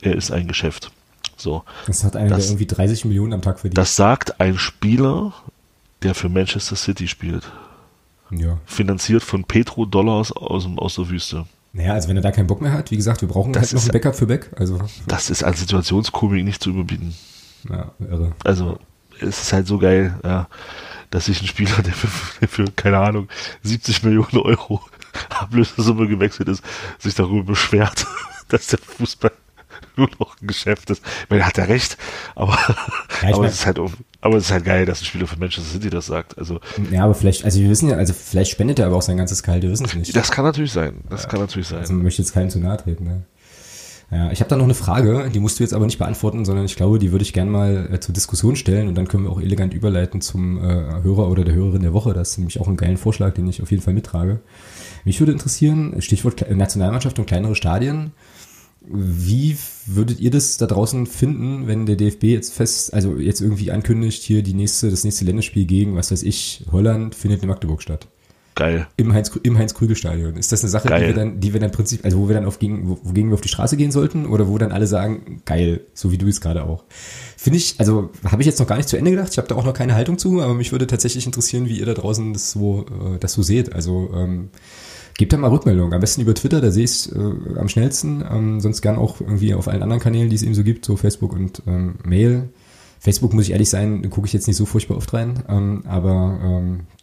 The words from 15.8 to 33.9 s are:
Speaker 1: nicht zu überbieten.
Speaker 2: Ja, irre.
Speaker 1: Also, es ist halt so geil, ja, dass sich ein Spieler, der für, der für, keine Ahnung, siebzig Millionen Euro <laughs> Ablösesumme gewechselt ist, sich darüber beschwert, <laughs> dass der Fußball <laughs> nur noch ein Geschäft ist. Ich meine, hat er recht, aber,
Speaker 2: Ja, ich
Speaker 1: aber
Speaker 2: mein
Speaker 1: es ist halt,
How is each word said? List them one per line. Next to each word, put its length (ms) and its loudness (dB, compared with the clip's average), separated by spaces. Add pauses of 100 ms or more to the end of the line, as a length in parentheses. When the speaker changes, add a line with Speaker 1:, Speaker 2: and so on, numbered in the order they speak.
Speaker 1:
nicht 180 -4
zu 80 -2
überbieten. 440 -4 (540)
Speaker 2:
Ja, 300 -8
irre. 340 -2 (120)
Speaker 1:
Also, 340 0 (420)
es 220 -4
ist 100 -4
halt 140 2
so 120 2
geil, 460 4
ja, 240 -2 (600)
dass 160 -2
sich 160 0
ein 40 -4
Spieler, 380 0
der 80 -2
für, 160 -2 (320)
der 80 2
für, 160 -2 (120)
keine 220 4
Ahnung, 300 0 (340)
siebzig 400 -2
Millionen 360 4
Euro 420 2 (300)
<laughs> 180 -12
Ablösesumme 800 2
gewechselt 420 0
ist, 140 -2 (360)
sich 160 -4
darüber 280 2
beschwert, 640 2 (220)
<laughs> 200 -20
dass 200 0
der 100 2
Fußball 540 -2 (300)
<laughs> 340 -20
nur 120 4 (100)
noch 220 -6
ein 60 -12
Geschäft 420 -2
ist. 140 -2 (220)
Ich 60 -16
meine, 160 4
hat 120 0
er 100 2
recht, 300 0 (360)
aber, 180 0 (720)
Speaker 2:
Ja, 60 4
ich 60 6
Speaker 1:
aber 80 4
Speaker 2:
mein 60 4
Speaker 1:
es 80 -2
ist 100 -4
halt, 120 2 (440)